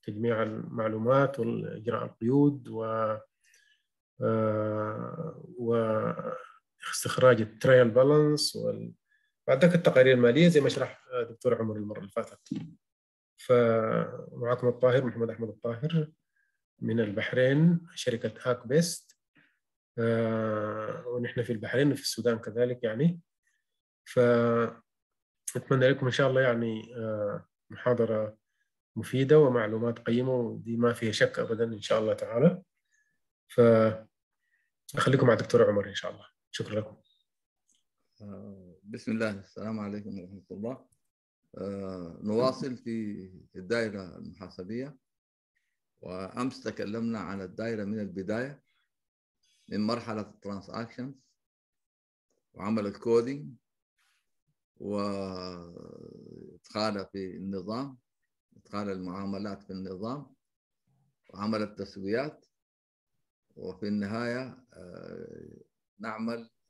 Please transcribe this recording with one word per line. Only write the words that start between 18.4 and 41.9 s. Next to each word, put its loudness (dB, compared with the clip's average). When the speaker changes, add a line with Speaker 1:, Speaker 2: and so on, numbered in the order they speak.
Speaker 1:
آك -4
بيست. 0
آه، -2
ونحن -4
في -4
البحرين 2
وفي -4
السودان -2
كذلك -2
يعني. 2
فأتمنى 0
لكم 2
إن 2
شاء 4
الله 4
يعني، 0
آه، -4
محاضرة 0
مفيدة 4
ومعلومات 2
قيمة، 0
ودي -4
ما 4
فيها -2
شك 2
أبدا 0
إن -6
شاء 2
الله 0
تعالى. 2
فأخليكم 2
مع 8
الدكتور 4
عمر 0
إن -10
شاء -8
الله. -18
شكرا -4
لكم. -10
Speaker 2:
آه، -18
بسم -8
الله، -2
السلام -10
عليكم -10
ورحمة -18
الله. -10
آه، -10